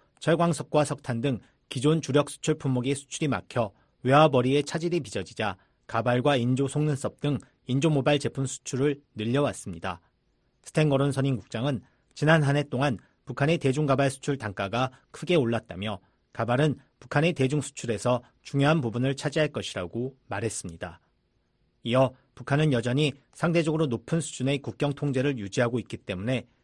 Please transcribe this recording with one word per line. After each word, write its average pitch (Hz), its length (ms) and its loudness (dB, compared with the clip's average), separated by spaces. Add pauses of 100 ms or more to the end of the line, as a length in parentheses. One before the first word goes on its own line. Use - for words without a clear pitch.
(200)
철광석과 160 640 2
석탄 135 360 -6
등 123 180 -2 (300)
기존 147 320 2
주력 143 300 2
수출 - 240 -2
품목의 135 400 -2
수출이 - 340 -6
막혀 107 440 -2 (300)
외화벌이의 135 600 6
차질이 170 360 -4
빚어지자 101 560 -6 (300)
가발과 123 500 2
인조 127 320 2
속눈썹 147 520 -2
등 147 180 -2 (280)
인조 139 240 2
모바일 147 280 2
제품 135 280 -4
수출을 139 540 -2 (140)
늘려왔습니다. 107 840 -2 (640)
스탱거론 143 500 2
선임국장은 131 680 -2 (340)
지난 156 280 4
한 143 140 2
해 147 80 0
동안 131 340 0 (260)
북한의 147 340 0
대중가발 135 520 2
수출 139 280 -4
단가가 107 520 -2 (200)
크게 175 240 -2
올랐다며 110 640 -2 (320)
가발은 127 440 2 (240)
북한의 160 320 0
대중 135 280 0
수출에서 120 600 -2 (200)
중요한 143 380 2
부분을 123 360 -2
차지할 151 320 0
것이라고 110 680 -6 (100)
말했습니다. 92 720 -8 (840)
이어 123 280 2 (220)
북한은 143 380 0
여전히 127 400 2 (200)
상대적으로 160 540 0
높은 131 340 -2
수준의 139 380 -2
국경 139 360 -2
통제를 135 440 0
유지하고 117 400 0
있기 - 200 -8
때문에 104 480 -4 (180)